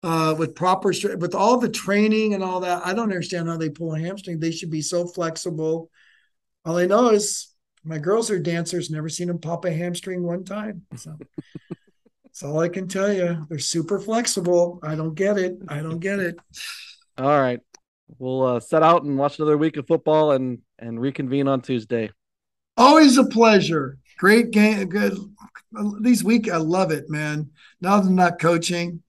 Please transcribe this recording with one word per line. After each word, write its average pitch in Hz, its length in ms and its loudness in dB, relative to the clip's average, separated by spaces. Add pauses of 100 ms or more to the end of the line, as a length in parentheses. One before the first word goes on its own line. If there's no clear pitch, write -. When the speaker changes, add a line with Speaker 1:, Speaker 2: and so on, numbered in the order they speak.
Speaker 1:
uh, 160 340 0
with 156 200 -4
proper 190 360 0
stra-, - 240 -4
with 175 180 -6
all 214 240 4
the 233 100 0
training 214 640 2
and 190 80 -4
all 185 180 -4
that. 175 240 -2
I 180 80 -2
don't 233 120 -2
understand 175 440 -4
how 165 80 -4
they 160 140 -4
pull 160 240 -8
a 156 60 -4
hamstring. 175 400 -8
They 165 100 -2
should 160 200 -8
be 156 120 -4
so 175 240 -4
flexible. 165 840 -6 (760)
All 165 120 -4
I 180 100 2
know 226 240 4
is - 380 0 (360)
my 156 140 -8
girls 214 320 0
are 190 80 0
dancers, 170 520 -4
never 156 180 -6
seen 175 200 -8
them 175 100 -4
pop 165 260 -8
a 175 80 -2
hamstring 175 500 -6
one 175 220 -6
time. 202 380 -10 (140)
So 156 200 -16 (520)
<laughs> - 560 -20
that's - 180 -20
all 151 180 -4
I 170 80 0
can 180 200 -8
tell 190 240 -2
you. 170 360 -2
They're 151 100 -10
super 165 420 -4
flexible. 180 840 0
I 156 120 -6
don't 156 200 -6
get 196 240 0
it. 185 200 -4 (100)
I 147 120 -8
don't 160 180 -8
get 196 220 -4
it. 170 160 -6 (840)
Speaker 2:
All 143 220 2
right. 123 200 0 (580)
We'll, 131 240 -2
uh, 123 180 2
set 160 220 2
out 165 200 6
and 143 160 -4
watch 143 200 -2
another 151 200 4
week 156 180 0
of 139 100 -8
football 156 460 2
and, 127 280 -2 (180)
and 117 220 -10
reconvene 139 480 -2
on 131 120 0
Tuesday. 113 500 -4 (680)
Speaker 1:
Always 277 420 8
a 262 60 6
pleasure. 165 760 2 (200)
Great 220 320 6
game. 208 380 2
Good. 196 300 -2 (840)
These 220 240 4
week, 220 260 2
I 170 80 -2
love 165 320 2
it, 151 200 -4
man. 151 400 -6 (300)
Now 202 200 4
that 190 80 2
I'm 190 60 4
not 180 240 4
coaching 170 720 0